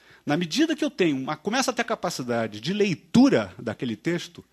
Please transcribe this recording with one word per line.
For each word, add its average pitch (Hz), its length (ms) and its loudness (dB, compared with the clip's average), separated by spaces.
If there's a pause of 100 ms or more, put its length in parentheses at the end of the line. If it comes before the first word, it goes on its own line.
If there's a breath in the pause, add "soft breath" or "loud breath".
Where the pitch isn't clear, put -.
(260 soft breath)
Na 143 100 2
medida 190 380 0
que 311 100 -2
eu 294 60 -2
tenho 156 260 0
uma, 131 200 -6
começo 254 340 -2
a - 20 -4
ter 233 100 -2
a - 20 0
capacidade 117 760 -4
de 139 120 -4
leitura 202 840 4
daquele 113 380 -6
texto, - 580 -6